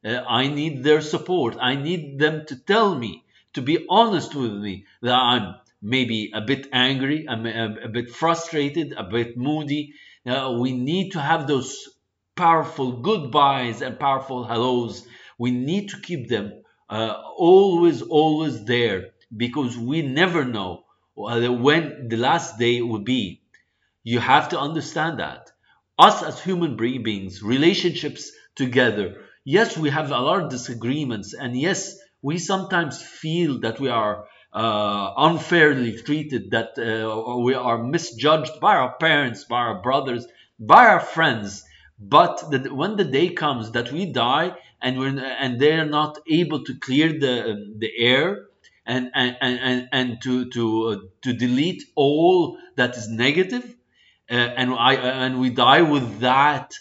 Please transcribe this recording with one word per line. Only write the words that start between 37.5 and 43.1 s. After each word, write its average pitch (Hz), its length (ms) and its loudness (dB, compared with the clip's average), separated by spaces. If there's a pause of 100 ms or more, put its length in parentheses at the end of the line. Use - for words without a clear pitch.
are 117 280 -2
misjudged 147 760 0
by 196 160 4
our 127 220 0
parents, 147 460 0
by 120 140 -4
our 110 240 -2
brothers, 127 460 -2 (320)
by 151 260 8
our 196 140 6
friends. 113 640 -2 (360)
But 147 520 4
the, 131 220 -2
when 185 220 -2
the 196 100 2
day 143 240 2